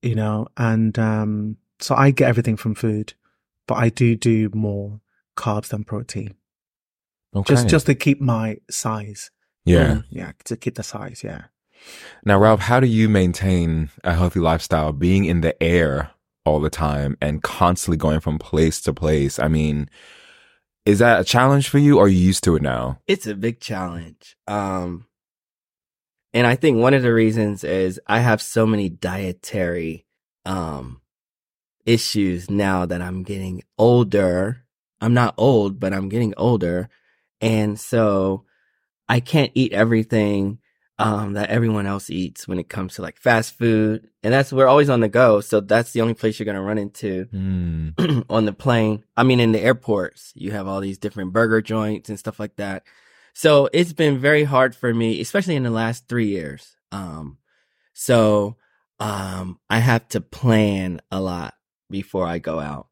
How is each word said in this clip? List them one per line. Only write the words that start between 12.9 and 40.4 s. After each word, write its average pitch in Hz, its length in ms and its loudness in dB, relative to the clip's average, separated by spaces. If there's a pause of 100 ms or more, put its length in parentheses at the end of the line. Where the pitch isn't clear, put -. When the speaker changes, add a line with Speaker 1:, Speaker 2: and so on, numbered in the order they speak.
Speaker 2:
maintain 90 840 2 (140)
a 90 100 0
healthy 90 280 2
lifestyle, 80 500 0
being 90 340 2
in 85 160 0
the 80 220 0
air 78 480 2 (340)
all 76 140 2
the 76 100 0
time 71 520 -4
and 73 200 -2
constantly 90 560 0
going 78 220 0
from 78 200 -4
place 80 420 0
to 78 120 -2
place? 73 460 -2
I 65 80 0
mean, 76 420 0 (960)
is 104 140 4
that 120 220 4
a - 20 0
challenge 135 460 2
for - 80 2
you, 143 200 6
or 101 80 8
are 101 40 6
you 95 100 4
used 90 260 4
to 85 100 4
it 76 60 0
now? 64 460 -4
Speaker 3:
It's 196 200 -2
a 107 80 -6
big 117 260 -6
challenge. 87 760 -12 (120)
Um, 95 580 -6 (1300)
and 120 140 2
I 123 80 4
think 131 240 2
one 127 140 4
of 135 100 2
the 120 100 2
reasons 110 500 0
is 92 440 -2
I 107 120 0
have 117 220 2
so - 240 0
many 104 240 0
dietary, 90 1160 -6 (400)
um, 73 560 -8 (840)
issues 98 640 -2
now 98 360 0
that 87 160 -6
I'm 92 220 -8
getting 92 400 -10 (140)
older. 101 840 2 (380)
I'm 113 120 0
not 120 240 2
old, 107 420 2
but 95 140 -2
I'm 95 160 -4
getting 110 280 -2
older. 92 520 0 (520)
And 107 380 0
so 98 640 0 (640)
I 120 140 2
can't 143 340 0
eat 131 180 0
everything, 107 840 0 (400)